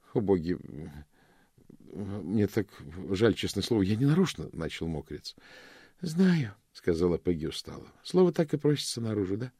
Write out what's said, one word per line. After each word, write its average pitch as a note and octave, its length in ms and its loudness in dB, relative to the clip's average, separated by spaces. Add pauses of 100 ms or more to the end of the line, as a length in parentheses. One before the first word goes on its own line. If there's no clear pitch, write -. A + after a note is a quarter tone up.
(120)
О, C3 80 2
боги, F2+ 360 2 (1300)
мне G2 560 0
так G2+ 200 0 (440)
жаль, G2 220 4
честное - 280 -2
слово, G#2+ 200 2
я G2 160 2
не B2+ 80 2
нарочно, D3+ 480 2
начал D#2+ 340 -6
Мокриц. D2+ 480 -8 (640)
Знаю, E3 540 2 (180)
сказала E2+ 460 2
Пегги D#2+ 300 -2
устало. - 400 -10 (160)
Слово F3+ 280 4
так D#3 220 0
и D3+ 40 -2
просится C#3+ 440 0
наружу, G#2 340 -2
да? B2 240 -8